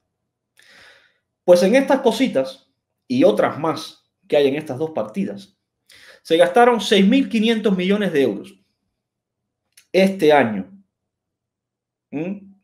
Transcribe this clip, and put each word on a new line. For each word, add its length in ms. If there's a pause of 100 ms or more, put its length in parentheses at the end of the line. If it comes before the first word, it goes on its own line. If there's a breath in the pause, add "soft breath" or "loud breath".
(1400 soft breath)
Pues 200
en 100
estas 280
cositas 680 (380)
y 160
otras 340
más 540 (160)
que 100
hay 100
en 80
estas 220
dos 140
partidas, 680 (640 soft breath)
se 160
gastaron 440
seis 260
mil 220
quinientos 460
millones 380
de 80
euros 320 (1400)
este 400
año. 360 (1400)
¿Mm? 400 (120)